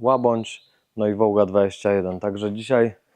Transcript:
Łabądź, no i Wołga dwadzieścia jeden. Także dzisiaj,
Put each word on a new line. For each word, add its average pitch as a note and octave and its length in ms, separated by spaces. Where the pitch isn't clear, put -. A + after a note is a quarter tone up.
Łabądź, A#2+ 600
no G#2+ 100
i G#2 80
Wołga G#2 320
dwadzieścia G2 460
jeden. F#2 280
Także G2+ 320
dzisiaj, A2+ 420